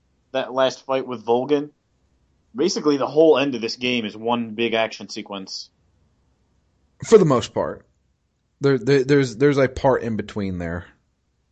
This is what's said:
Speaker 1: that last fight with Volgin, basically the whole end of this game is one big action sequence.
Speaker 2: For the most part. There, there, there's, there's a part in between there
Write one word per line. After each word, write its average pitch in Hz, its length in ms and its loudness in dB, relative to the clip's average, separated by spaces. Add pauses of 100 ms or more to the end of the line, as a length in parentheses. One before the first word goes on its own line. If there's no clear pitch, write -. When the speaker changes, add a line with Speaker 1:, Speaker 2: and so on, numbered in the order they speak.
(320)
Speaker 1:
that 123 220 -6
last 131 320 0
fight 131 220 -4
with 113 180 -10
Volgin, 131 460 0 (840)
basically 151 420 0
the 120 100 -2
whole 151 300 6
end 139 180 0
of 110 60 -4
this 110 140 -6
game 123 300 -2
is 101 100 -8
one 117 360 -4
big 110 220 -2
action 110 360 -4
sequence. 98 600 -14 (1300)
Speaker 2:
For 226 140 8
the 190 80 8
most 127 280 0
part. 82 320 -6 (760)
There, 135 160 2
there, 131 260 2
there's, 135 320 2
there's 139 220 2
a 135 100 2
part - 360 0
in 113 120 -4
between 98 440 -6
there 87 260 -8 (680)